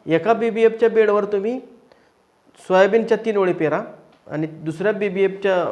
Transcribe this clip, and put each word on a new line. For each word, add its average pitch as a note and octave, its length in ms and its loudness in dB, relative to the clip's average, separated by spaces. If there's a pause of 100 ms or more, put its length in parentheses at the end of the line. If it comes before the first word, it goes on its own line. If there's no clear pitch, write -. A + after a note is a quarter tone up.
एका E3 260 0
बीबीएफच्या A3+ 560 2
बेडवर G#3 360 2
तुम्ही G#3+ 340 -4 (1000)
सोयाबीनच्या G3+ 680 2
तीन G#3+ 120 -2
ओळी F#3 160 2
पेरा E3 280 -2 (500)
आणि D#3 160 -6
दुसऱ्या D#3 440 -6
बीबीएफच्या F#3+ 800 -2